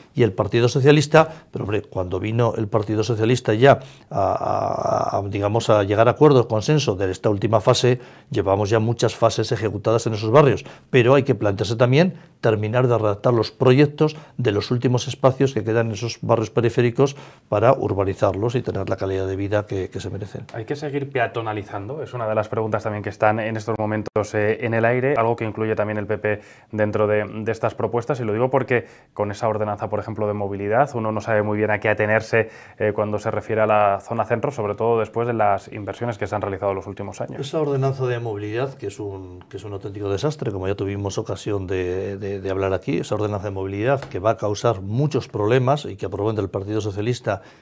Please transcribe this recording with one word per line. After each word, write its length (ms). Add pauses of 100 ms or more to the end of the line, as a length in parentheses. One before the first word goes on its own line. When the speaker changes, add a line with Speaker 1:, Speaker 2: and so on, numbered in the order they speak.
(120)
Speaker 1:
y 120
el 80
Partido 360
Socialista, 840
pero 120
hombre, 180
cuando 360
vino 380
el 100
Partido 380
Socialista 500
ya 240 (320)
a, 1000
a, 60
a, 40
digamos, 480
a 140
llegar 240
a 40
acuerdos, 340
consenso 500
de 160
esta 180
última 300
fase, 400 (320)
llevamos 360
ya 120
muchas 340
fases 380
ejecutadas 560
en 60
esos 180
barrios, 320 (260)
pero 240
hay 80
que 140
plantearse 400
también 380 (260)
terminar 480
de 100
redactar 340
los 200
proyectos 640 (200)
de 140
los 220
últimos 340
espacios 480
que 80
quedan 240
en 60
esos 300
barrios 280
periféricos 640 (340)
para 240
urbanizarlos 840
y 60
tener 280
la 60
calidad 320
de 80
vida 280
que, 260
que 100
se 100
merecen. 420
Speaker 2:
¿Hay 120
que 100
seguir 340
peatonalizando? 960
Es 120
una 120
de 80
las 140
preguntas 340
también 220
que 60
están 280
en 180
estos 220
momentos, 560
eh, 320
en 80
el 100
aire, 320
algo 200
que 80
incluye 320
también 220
el 100
P 100
P 220 (320)
dentro 340
de, 180 (200)
de 80
estas 240
propuestas, 420
y 60
lo 80
digo 180
porque 360 (280)
con 160
esa 160
ordenanza, 420
por 120
ejemplo, 260
de 60
movilidad, 600
uno 180
no 80
sabe 240
muy 120
bien 140
a 80
qué 100
atenerse, 600 (280)
eh, 140
cuando 280
se 100
refiere 320
a 40
la 360
zona 220
centro, 260
sobre 240
todo 240
después 300
de 60
las 380
inversiones 460
que 80
se 80
han 80
realizado 300
en 40
los 120
últimos 320
años. 200
Speaker 1:
Esa 200
ordenanza 460
de 120
movilidad, 560
que 140
es 100
un, 500
que 100
es 60
un 100
auténtico 340
desastre, 420
como 160
ya 80
tuvimos 440
ocasión 480
de, 500
de, 240
de 100
hablar 220
aquí, 260
esa 160
ordenanza 340
de 20
movilidad 500
que 180
va 120
a 80
causar 420
muchos 480
problemas 560
y 120
que 100
aprobó 240
entre 140
el 60
Partido 300
Socialista 640 (200)